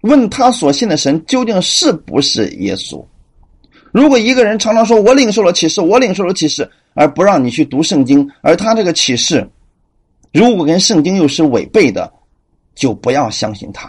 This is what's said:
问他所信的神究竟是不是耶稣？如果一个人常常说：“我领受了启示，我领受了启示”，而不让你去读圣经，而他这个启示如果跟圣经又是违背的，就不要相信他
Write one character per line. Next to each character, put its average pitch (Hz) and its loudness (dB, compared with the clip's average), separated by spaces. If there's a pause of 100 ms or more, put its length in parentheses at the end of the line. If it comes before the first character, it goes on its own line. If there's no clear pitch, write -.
问 240 2
他 262 0
所 143 0
信 226 -2
的 156 -2
神 156 -2
究 254 -2
竟 214 -2
是 - 0
不 139 -4
是 110 -4
耶 92 -6
稣？ - -14 (880)
如 285 4
果 254 4
一 226 0
个 254 2
人 214 0
常 220 -2
常 226 4
说 220 4
：“我 220 4
领 262 2
受 220 0
了 180 2
启 165 0
示， 175 -4
我 185 2
领 247 0
受 190 -4
了 180 -2
启 160 -4
示”， - -6 (260)
而 147 2
不 170 0
让 190 2
你 123 0
去 151 -2
读 135 -2
圣 156 0
经， 139 2 (120)
而 160 2
他 220 -2
这 220 -2
个 175 0
启 131 -2
示 120 -2 (840)
如 226 4
果 175 -2
跟 165 2
圣 185 2
经 180 0
又 175 2
是 151 0
违 113 0
背 170 2
的， 92 -8 (640)
就 123 -2
不 98 -6
要 135 -2
相 107 -8
信 - -18
他 - -18